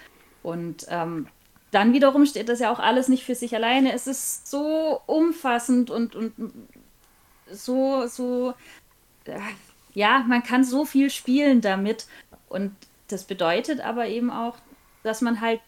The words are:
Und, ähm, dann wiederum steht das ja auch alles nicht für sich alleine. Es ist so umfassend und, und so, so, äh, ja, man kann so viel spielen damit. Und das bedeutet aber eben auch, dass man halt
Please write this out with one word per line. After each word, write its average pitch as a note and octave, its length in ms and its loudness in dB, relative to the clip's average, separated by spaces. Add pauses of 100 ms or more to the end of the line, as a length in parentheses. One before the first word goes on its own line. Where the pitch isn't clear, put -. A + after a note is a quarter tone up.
(440)
Und, E3+ 460 -8
ähm, E3 380 -6 (440)
dann G#3 220 6
wiederum C#4 320 6
steht A#3 240 -2
das A#3+ 100 -2
ja A#3 120 2
auch A#3+ 80 -4
alles B3+ 280 2
nicht C4 160 2
für B3+ 120 -4
sich A#3+ 200 -6
alleine. A#3+ 380 2
Es A#3+ 120 -6
ist - 420 -6
so D#4 580 -2
umfassend B3+ 840 2
und, A3+ 260 -4
und A3 180 -8 (1160)
so, C4 580 -2
so, B3 460 -4 (720)
äh, D3 140 -12 (540)
ja, G#3 340 4
man A#3+ 160 2
kann B3+ 200 2
so C4 220 0
viel C#4 240 2
spielen C4 520 4
damit. G3+ 440 -2 (440)
Und G3 240 -6 (340)
das F#3+ 180 -8
bedeutet F#3 560 -2
aber A#3 260 -4
eben A#3 220 -2
auch, A#3 260 -6 (480)
dass A3 180 -4
man A#3 200 -2
halt A3+ 260 0